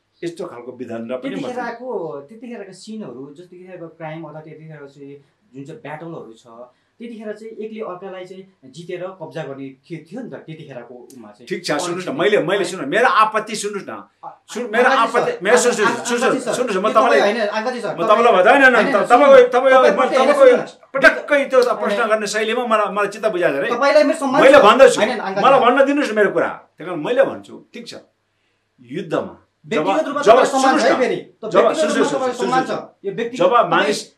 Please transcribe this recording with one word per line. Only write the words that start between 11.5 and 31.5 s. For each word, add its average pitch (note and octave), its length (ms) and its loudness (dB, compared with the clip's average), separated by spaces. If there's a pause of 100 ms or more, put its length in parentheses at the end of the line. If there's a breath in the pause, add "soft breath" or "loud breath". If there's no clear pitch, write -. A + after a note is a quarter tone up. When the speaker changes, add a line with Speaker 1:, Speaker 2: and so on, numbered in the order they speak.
Speaker 1:
छ, D#3+ 80 -4
सुन्नुहोस् F3 340 -6
न, D3+ 40 -8
Speaker 2:
अरू C3 80 -6
Speaker 1:
मैले, G3 200 2
मैले F3+ 260 -2
Speaker 2:
चाहिँ - 0 -
Speaker 1:
सुन्नु, F3 240 -8
मेरो A3 200 2
आपत्ति G#3+ 480 0
सुन्नुहोस् G3 320 -8
न। - 40 -12 (320)
Speaker 2:
अ, - 180 -20 (120)
Speaker 1:
सुन, A#3 80 -8
मेरो A#3+ 280 2
Speaker 2:
आङ्काजी A#3 280 0
Speaker 1:
आपत्ति, E3 140 -2
Speaker 2:
सर, - 100 -8
Speaker 1:
मेरो A3 140 2
सुन्नुहोस्, A3+ 320 0
Speaker 2:
आङ्काजी - 220 -6
Speaker 1:
सुन्नुहोस्, B3+ 340 -2
Speaker 2:
सर, A3 80 -6
Speaker 1:
सुन्नुहोस्, G#3+ 320 -4
म - 20 2
Speaker 2:
यो A3 60 0
तपाईँ A3 140 4
Speaker 1:
तपाईँलाई, G#3 260 4
Speaker 2:
होइन, A3 160 -2
आङ्काजी A3 320 -6
सर, G3+ 80 -6
Speaker 1:
म D#3 160 -6
तपाईँलाई A3 280 4
भन्दैन, - 300 4
Speaker 2:
होइन, C4 100 8
Speaker 1:
त-, - 20 2
Speaker 2:
होइन, D#4+ 140 2
Speaker 1:
तपाईँको, G3 180 0
Speaker 2:
सुन्नुहोस्। C4+ 340 8
Speaker 1:
तपाईँको, A#3+ 180 4
Speaker 2:
तपाईँ C4 240 4
Speaker 1:
मैले, - 140 4
Speaker 2:
मात्रै C4+ 220 0
होइन, C4+ 140 4
Speaker 1:
तपाईँको C#4 140 8
Speaker 2:
सुन्नुहोस्। - 480 2
Speaker 1:
पटक्कै C#4+ 500 2
त्यो B3+ 180 2
त A#3+ 60 2
प्रश्न G#3 280 -4
Speaker 2:
होइन। A3 120 -2
Speaker 1:
गर्ने G#3+ 180 0
शैलीमा A3 400 -4
मलाई, G#3 260 0
मलाई G3+ 160 -2
चित्त G#3+ 180 -6
बुझाएको F3 300 -2
छैन C#3 80 -4
है। A#3+ 120 -4
Speaker 2:
तपाईँलाई D4 280 4
मेरो D4 140 -2
सम्मान C4 240 0
Speaker 1:
मैले C#4 160 8
Speaker 2:
छ। G#3+ 40 6
Speaker 1:
भन्दछु, A#3 380 6
Speaker 2:
होइन, A3 200 -2
आङ्काजी G3 260 -2
Speaker 1:
मलाई C4+ 140 6
Speaker 2:
सर। A3+ 60 2
Speaker 1:
भन्न C4+ 200 4
दिनुहोस् C#4 260 -2
न - 40 -6
मेरो G3+ 140 2
कुरा। D3+ 180 -2
त्यही - 420 -16
कारण D#3 140 -8
मैले B3 200 2
भन्छु, - 400 -12 (100)
ठिक - 140 -18
छ, - 60 -16 (880)
युद्धमा C3 560 -8 (300)
Speaker 2:
व्यक्तिगत F#3+ 340 0
Speaker 1:
जब, D#4 60 -2
Speaker 2:
रूपमा C4 160 -6
Speaker 1:
जब, F#3+ 100 6
Speaker 2:
तपाईँको C4 180 4
सम्मान C4 120 0
Speaker 1:
सुन्नुहोस् C4 200 2
Speaker 2:
छ A#3 40 2
है C#4+ 100 2
Speaker 1:
न, C4 40 -2
Speaker 2:
फेरि। G#3+ 160 -2
त - 340 -12